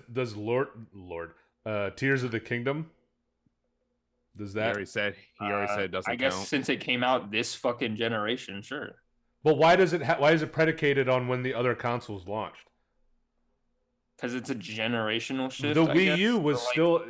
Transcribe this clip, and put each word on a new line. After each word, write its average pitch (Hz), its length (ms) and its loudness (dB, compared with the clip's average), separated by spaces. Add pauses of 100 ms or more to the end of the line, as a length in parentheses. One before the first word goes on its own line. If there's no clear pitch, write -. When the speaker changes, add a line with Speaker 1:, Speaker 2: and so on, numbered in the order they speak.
(120)
Speaker 1:
does 120 240 -4
Lord, 117 320 0 (240)
Lord, 87 400 -12 (320)
uh, 104 260 -2
Tears 135 320 0
of 123 80 -4
the 113 100 -2
Kingdom? 135 500 -4 (1500)
Does 101 160 -10
Speaker 2:
He 107 80 -2
Speaker 1:
that 110 100 2
Speaker 2:
already 104 160 -2
said, 101 300 -4 (220)
he 101 80 -6
already 101 260 0
Speaker 3:
Uh, - 20 -2
Speaker 2:
said 101 100 0
it 92 80 -4
doesn't 95 200 -4
Speaker 3:
I 123 40 -4
guess 123 180 0
Speaker 2:
count. 95 140 -4
Speaker 3:
since 135 200 -2
it 135 120 0
came 123 220 -2
out 123 280 2
this 110 240 -2
fucking 120 420 -2
generation, 110 680 -2
sure. 135 340 -12 (460)
Speaker 1:
But 151 160 4
why 165 180 8
does 180 160 6
it 170 100 -2
ha-, 123 160 2
why 147 140 6
is 160 100 4
it 151 100 -6
predicated 151 560 2
on 127 200 2
when 127 140 0
the 127 120 -2
other 120 200 0
consoles 117 520 -4
launched? 101 420 -8 (1500)
Speaker 3:
'Cause 120 160 -4
it's 127 140 -8
a 135 60 -2
generational 113 1000 -2
shift, 147 220 -2
Speaker 1:
The 160 100 6
Speaker 3:
I 160 100 2
Speaker 1:
Wii 180 120 6
Speaker 3:
guess. 180 120 2
Speaker 1:
U 220 200 4
was 147 200 2
Speaker 3:
So, - 60 -6
like 123 80 -2
Speaker 1:
still, 170 380 4